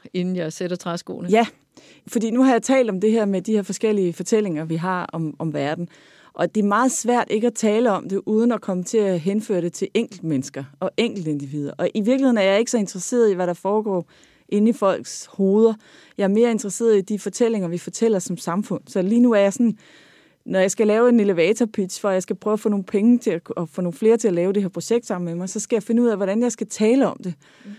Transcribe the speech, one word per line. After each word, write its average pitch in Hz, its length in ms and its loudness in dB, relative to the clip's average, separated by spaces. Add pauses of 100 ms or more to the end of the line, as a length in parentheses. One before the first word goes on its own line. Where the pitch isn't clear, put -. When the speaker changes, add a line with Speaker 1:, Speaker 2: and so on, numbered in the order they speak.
(140)
Speaker 1:
inden 180 220 -2
jeg 160 180 -4
sætter 180 220 -6
træskoene"? 175 560 -8
Speaker 2:
Ja, 226 140 4 (640)
fordi 226 240 -2
nu 247 120 4
har 269 80 6
jeg 233 100 4
talt 254 280 2
om 190 120 -4
det 214 100 4
her 220 140 2
med 196 160 0
de 220 100 -4
her 214 100 2
forskellige 196 520 0
fortællinger, 180 520 -2
vi 160 100 -4
har 180 380 -4
om, 160 260 -4
om 165 140 -4
verden. 151 340 -4 (460)
Og - 220 -2
det 214 80 0
er 208 40 2
meget 233 240 2
svært 240 380 0
ikke 220 180 0
at 233 80 -2
tale 220 360 2
om 185 180 -2
det, 190 160 -2
uden 220 260 2
at 214 100 -4
komme 185 220 -4
til 226 140 -2
at 190 220 2
henføre 196 420 -2
det 170 120 -4
til - 200 -6
enkeltmennesker 160 680 -4 (160)
og 185 180 -4
enkeltindivider. 151 800 -4
Og 175 160 0
i 220 80 -2
virkeligheden 254 360 2
er 208 40 2
jeg 190 180 4
ikke 240 120 -2
så 247 60 0
interesseret 214 540 0
i, - 20 4
hvad 180 140 -2
der 175 60 0
foregår 196 520 -2 (440)
inde 208 200 4
i 233 40 4
folks - 600 -2
hoveder. 208 400 4 (440)
Jeg 202 60 -2
er 196 40 2
mere 226 240 4
interesseret 214 460 0
i 196 40 2
de 202 180 -4
fortællinger, 226 480 -2
vi 170 100 -4
fortæller 208 420 -2
som 175 180 -6
samfund. 202 500 -4
Så - 140 -4
lige 220 200 2
nu 247 100 6
er 214 80 4
jeg 196 140 2
sådan, 233 240 0 (680)
når 190 140 -2
jeg 190 120 2
skal 214 160 0
lave 226 220 4
en 240 100 6
elevator 202 460 2
pitch, 208 360 -4
for 208 80 -2
jeg 190 120 0
skal 190 140 -6
prøve 208 180 -2
at 214 60 0
få 220 100 -2
nogle 202 160 0
penge 226 320 4
til 240 140 -2
at, 170 100 -2 (160)
at 170 120 -6
få - 120 -8
nogle 175 160 -2
flere 226 200 4
til 226 100 0
at 190 60 0
lave 180 200 0
det 202 80 0
her 185 80 -2
projekt 226 360 -4
sammen 180 200 -6
med 170 100 -6
mig, 180 140 -8
så 214 100 -8
skal - 160 -4
jeg 214 80 0
finde 233 180 2
ud 240 60 4
af, 220 100 0
hvordan 196 240 -2
jeg 240 100 0
skal - 160 -8
tale 233 400 2
om - 160 -6
det. 175 100 -8 (320)
Speaker 1:
Mm. 202 140 -16